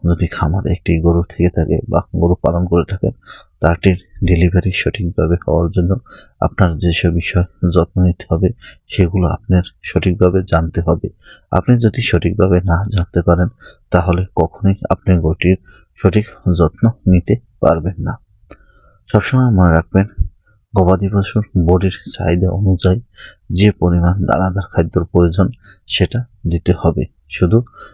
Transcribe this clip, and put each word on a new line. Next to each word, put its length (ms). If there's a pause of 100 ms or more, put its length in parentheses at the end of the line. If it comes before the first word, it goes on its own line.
যদি 200
খামারে 440
একটি 200 (140)
গরু 240
থেকে 200
থাকে 280 (120)
বা 100 (220)
গরু 220
পালন 280
করে 200
থাকেন, 220 (460)
তাটির 380 (280)
ডেলিভারি 460 (100)
সঠিকভাবে 600
হওয়ার 300
জন্য 200 (540)
আপনার 320
যেসব 360
বিষয় 320 (260)
যত্ন 320
নিতে 260
হবে, 200 (380)
সেগুলো 400
আপনার 360 (260)
সঠিকভাবে 500 (120)
জানতে 300
হবে। 260 (440)
আপনি 260
যদি 240
সঠিকভাবে 600
না 140 (120)
জানতে 320
পারেন, 280 (420)
তাহলে 300 (140)
কখনোই 400 (140)
আপনি 300
গরুটির 380 (420)
সঠিক 260 (340)
যত্ন 240 (240)
নিতে 260 (260)
পারবেন 460
না। 80 (960)
সবসময় 420
মনে 260
রাখবেন, 280 (680)
গবাদি 360
পশুর 340 (220)
বডির 300 (160)
চাহিদা 400
অনুযায়ী 480 (500)
যে 180 (120)
পরিমাণ 360 (100)
দানাদার 440
খাদ্যর 360
প্রয়োজন, 420 (400)
সেটা 320 (320)
দিতে 220
হবে। 300 (260)
শুধু 280 (360)